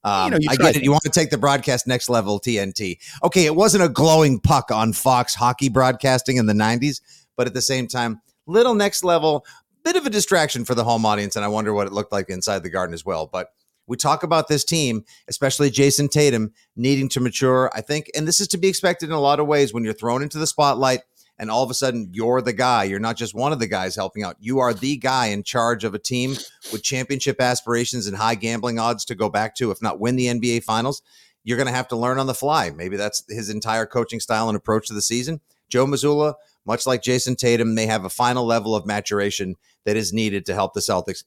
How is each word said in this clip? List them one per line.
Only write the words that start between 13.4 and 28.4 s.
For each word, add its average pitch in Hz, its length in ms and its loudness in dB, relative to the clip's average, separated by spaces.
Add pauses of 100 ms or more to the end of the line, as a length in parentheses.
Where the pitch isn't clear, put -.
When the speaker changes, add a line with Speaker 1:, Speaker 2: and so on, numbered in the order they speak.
Speaker 1:
we 120 80 -6
talk 151 260 0
about 160 280 0
this 151 160 0
team, 127 400 -2 (240)
especially 139 400 0
Jason 139 400 2
Tatum, 131 420 2 (240)
needing 135 320 0
to 123 140 -2
mature, 127 520 2
I 110 60 -6
think, 147 360 -6
and 156 120 -2
this 175 140 0
is 196 80 -4
to 190 80 -4
be 180 100 2
expected 175 400 -2
in 156 80 -4
a 151 40 0
lot 143 200 4
of 151 80 0
ways 143 260 2
when 117 120 -2
you're 107 80 -2
thrown 120 280 -2
into 151 160 -8
the 156 100 -2
spotlight 131 520 2 (400)
and 107 100 -8
all 117 140 2
of 123 60 -4
a 123 40 -8
sudden 117 380 -2
you're 117 300 0
the 117 100 -2
guy. 120 320 2
You're 98 160 -2
not 113 160 -4
just 113 180 -8
one 127 200 -2
of 139 60 -4
the 117 80 -2
guys 92 280 -4
helping 104 280 -6
out. 90 180 -8
You 123 180 -2
are 123 140 2
the 131 240 -4
guy 127 300 0
in 101 160 -2
charge 117 420 0
of 101 80 -2
a 107 60 -6
team 127 320 -4 (420)
with 107 100 -8
championship 131 560 -2
aspirations 120 680 0
and 98 100 -6
high 110 180 0
gambling 113 420 -4